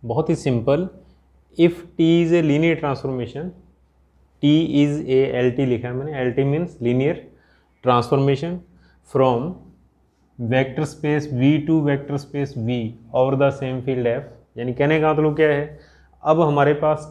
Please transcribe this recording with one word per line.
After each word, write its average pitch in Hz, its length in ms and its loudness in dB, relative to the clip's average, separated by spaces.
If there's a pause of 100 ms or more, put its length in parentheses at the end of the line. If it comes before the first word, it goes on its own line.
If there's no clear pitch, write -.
बहुत 156 240 -2
ही 165 60 2
सिंपल। 139 540 0 (680)
If 170 160 4 (240)
T 165 80 4 (140)
is 165 140 2
a 175 80 4
linear 156 380 2
transformation, 135 720 -6 (920)
T 143 60 6 (260)
is 147 180 4 (140)
a 131 100 4 (220)
एलटी 127 260 2
लिखा 123 220 -2
है 123 60 -8
मैंने, 143 260 -6
एलटी 127 240 0
means 143 280 -2 (120)
linear 131 320 2 (680)
transformation 139 720 0 (540)
from 131 340 2 (960)
vector 131 520 -2
space 151 420 -4
V 131 180 2 (160)
to 160 160 2
vector 143 400 -4
space 139 320 -8 (140)
V 123 80 -2 (360)
over 131 280 0
the 139 80 4 (100)
same 131 280 -6
field 127 260 -2
F। 139 100 -6 (340)
यानी 123 160 -6
कहने 147 280 0
का 156 120 2
मतलब 151 220 0
क्या 156 140 4
है, 147 300 -4 (440)
अब 160 180 2
हमारे 147 320 2
पास 151 380 -2